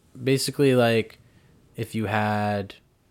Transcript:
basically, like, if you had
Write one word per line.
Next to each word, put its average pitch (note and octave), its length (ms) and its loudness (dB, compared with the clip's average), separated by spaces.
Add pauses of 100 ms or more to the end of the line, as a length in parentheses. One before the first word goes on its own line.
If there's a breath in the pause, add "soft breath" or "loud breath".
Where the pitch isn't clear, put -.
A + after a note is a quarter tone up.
(240)
basically, C3+ 500 2
like, A#2 460 2 (560 soft breath)
if - 180 -8
you A2 140 -4
had G#2 680 -2 (360)